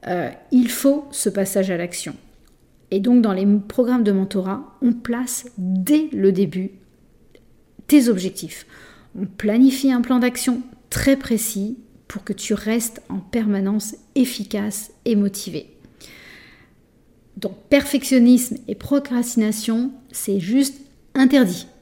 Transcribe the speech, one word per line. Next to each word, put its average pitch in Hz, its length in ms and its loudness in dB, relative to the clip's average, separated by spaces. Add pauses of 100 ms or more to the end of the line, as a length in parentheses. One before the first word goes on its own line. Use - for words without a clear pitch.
euh, 175 220 -4 (240)
il 247 160 4
faut 285 420 0
ce - 160 -4
passage 190 420 -2
à 185 60 -2
l'action. 170 400 -8 (760)
Et 196 100 0
donc 247 200 6
dans 214 120 2
les 185 120 0 (220)
programmes 247 360 0
de 202 100 2
mentorat, 190 680 -4
on 240 120 2
place 240 540 -6 (100)
dès 185 560 0
le 196 180 2
début 185 400 -2 (1160)
tes 269 220 6
objectifs. 185 560 -4 (500)
On 196 120 -8
planifie 262 640 2
un 247 100 2
plan 254 160 2
d'action 247 460 0 (260)
très - 260 2
précis 220 600 -4 (300)
pour - 160 -12
que 208 100 -8
tu - 220 -4
restes 220 540 -4
en 190 100 -6
permanence 202 760 -2 (200)
efficace 214 760 -2 (140)
et 233 100 2
motivé. 196 600 -4 (1600)
Donc 294 160 -8 (160)
perfectionnisme 254 880 4 (100)
et - 60 -6
procrastination, 240 1160 -2 (200)
c'est - 280 -4
juste 262 420 -2 (320)
interdit. 262 540 4 (140)